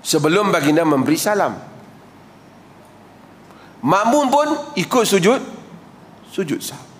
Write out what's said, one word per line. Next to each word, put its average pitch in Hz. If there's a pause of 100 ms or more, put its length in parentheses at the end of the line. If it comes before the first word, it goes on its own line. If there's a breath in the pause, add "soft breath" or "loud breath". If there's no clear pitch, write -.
Sebelum 185
baginda 156
memberi 147
salam, 180 (2250 loud breath)
makmum 233
pun 294 (320)
ikut 226
sujud, 196 (880)
sujud 127
sahwi. - (120)